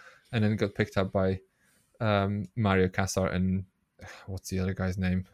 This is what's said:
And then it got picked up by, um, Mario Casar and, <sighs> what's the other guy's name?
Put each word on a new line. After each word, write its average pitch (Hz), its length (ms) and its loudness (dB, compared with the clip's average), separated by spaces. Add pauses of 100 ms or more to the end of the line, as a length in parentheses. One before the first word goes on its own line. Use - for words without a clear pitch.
(320)
And 117 120 0
then 107 100 2
it 104 40 -2
got 101 180 -2
picked - 220 -2
up 95 140 0
by, 95 300 0 (580)
um, 101 460 0 (100)
Mario 95 320 4
Casar 95 460 0
and, 92 320 0 (300)
<sighs> - 320 -20
what's 95 220 -10
the 92 100 -2
other 92 140 -2
guy's 92 240 -2
name? 92 360 0